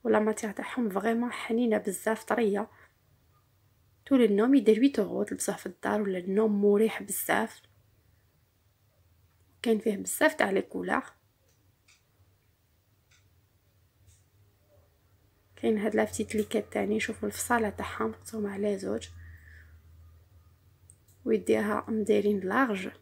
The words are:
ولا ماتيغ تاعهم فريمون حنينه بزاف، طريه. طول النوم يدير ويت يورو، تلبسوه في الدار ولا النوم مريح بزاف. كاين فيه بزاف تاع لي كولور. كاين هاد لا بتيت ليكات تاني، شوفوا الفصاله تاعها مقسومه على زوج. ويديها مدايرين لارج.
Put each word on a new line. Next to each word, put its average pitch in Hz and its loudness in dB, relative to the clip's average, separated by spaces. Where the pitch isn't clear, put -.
ولا 220 4
ماتيغ 214 -2
تاعهم - -4
فريمون 226 -2
حنينه 226 0
بزاف، 208 -4
طريه. 220 0
طول 254 6
النوم 220 4
يدير 220 6
ويت 277 4
يورو، 196 -2
تلبسوه 190 -4
في - -14
الدار 208 -2
ولا 190 -2
النوم 202 0
مريح 202 4
بزاف. - -4
كاين 220 2
فيه 208 -2
بزاف 294 2
تاع 214 0
لي 190 0
كولور. - -4
كاين 226 0
هاد 208 -2
لا 220 4
بتيت 214 -6
ليكات - -2
تاني، 202 0
شوفوا - -4
الفصاله 220 0
تاعها - -6
مقسومه 214 -8
على 202 -2
زوج. 202 -6
ويديها 214 0
مدايرين 208 2
لارج. 196 0